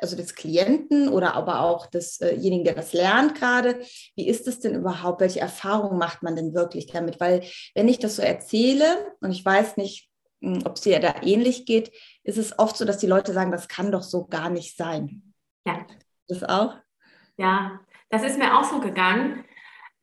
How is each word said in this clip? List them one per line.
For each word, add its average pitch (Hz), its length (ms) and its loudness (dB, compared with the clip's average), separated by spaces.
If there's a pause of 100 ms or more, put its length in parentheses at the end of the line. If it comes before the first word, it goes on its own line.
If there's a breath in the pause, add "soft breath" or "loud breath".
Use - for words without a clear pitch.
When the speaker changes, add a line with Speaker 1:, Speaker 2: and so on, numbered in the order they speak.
Speaker 1:
also 180 160 -6
des 175 180 -10
Klienten 269 760 2
oder 180 240 2
aber 160 260 -2
auch 170 260 0
des, - 360 -8
äh, 170 120 2
jenigen, 180 300 0
der 165 100 2
das 160 200 -8
lernt 226 400 4
gerade, 247 460 2 (360 loud breath)
wie 196 100 -6
ist 226 220 -2
es 247 120 -6
denn 208 140 -2
überhaupt, 175 460 -4
welche 185 200 2
Erfahrungen 196 580 -2
macht 170 240 -4
man 165 140 -4
denn 160 180 -6
wirklich 170 320 -2
damit? 165 340 -6
Weil 180 220 2 (320 loud breath)
wenn 202 120 4
ich 247 120 4
das 208 180 -4
so 208 60 -6
erzähle, 254 640 2 (340)
und 190 100 -4
ich 180 140 -6
weiß 196 320 2
nicht, - 320 -8 (320)
hm, 175 240 -2
ob's - 160 -8
dir 180 200 4
da 165 220 2
ähnlich 240 440 2
geht, 220 260 0 (300 loud breath)
ist 202 160 -4
es 220 200 -4
oft 220 200 2
so, 220 80 -2
dass 202 100 2
die 214 100 -2
Leute 190 280 4
sagen, 185 180 0
„Das 170 160 -6
kann 196 240 -4
doch 185 100 0
so 175 220 -6
gar 165 240 -6
nicht 175 280 -6
sein.“ 160 580 -8 (320)
Speaker 2:
Ja. 165 180 -6 (440)
Speaker 1:
Das 180 160 -8
auch? 202 300 0 (640 soft breath)
Speaker 2:
Ja, 190 440 -2 (300 soft breath)
das 214 120 0
ist 277 160 -2
mir - 200 6
auch 285 60 2
so 285 160 -4
gegangen. 196 640 0 (580 loud breath)